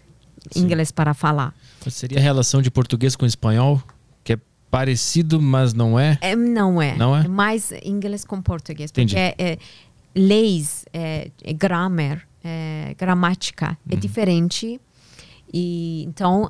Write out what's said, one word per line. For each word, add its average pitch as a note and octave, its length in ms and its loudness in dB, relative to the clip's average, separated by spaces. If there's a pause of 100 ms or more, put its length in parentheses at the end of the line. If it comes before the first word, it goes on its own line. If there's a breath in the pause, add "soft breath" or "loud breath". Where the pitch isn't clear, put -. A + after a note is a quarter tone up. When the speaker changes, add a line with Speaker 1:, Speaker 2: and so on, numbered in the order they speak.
(520 soft breath)
Speaker 1:
Sim. - 120 -2
Speaker 2:
inglês E3 280 0
para D3+ 220 0
falar. D3 400 0 (320 loud breath)
Speaker 1:
Mas B2+ 80 -6
seria B2+ 240 -8
a C#3 40 6
relação C3+ 400 4
de B2+ 80 2
português B2+ 460 0
com - 100 0
espanhol, A#2+ 560 2 (440)
que - 80 0
é G#2+ 60 -2 (300)
parecido, C#3+ 720 0
mas C3 320 4
não A2+ 240 2
é? D3 220 4
Speaker 2:
É, F#3+ 160 -2
não A3 460 2
é. C#3+ 160 0
Speaker 1:
Não B2+ 180 4
é? D3+ 80 4
Speaker 2:
É D#3 60 2
mais G3+ 420 0 (120)
inglês G3+ 420 -6
com F#3+ 160 -8
português, D3+ 500 -8
Speaker 1:
Entendi. B2 240 0
Speaker 2:
porque F#3 260 0
é, F3+ 120 -2
é, E3 40 -8 (580 loud breath)
leis, F#3+ 760 2
é, D#3+ 400 -6 (120)
é - 100 -6
grammar, E3+ 760 -2 (160)
é, D#3 540 -10
gramática F3+ 800 -2 (120)
é - 40 -4
Speaker 1:
Uhum. F3 60 0
Speaker 2:
diferente. G3+ 840 -2 (720 loud breath)
E, E3+ 540 -6
então, F#3 420 0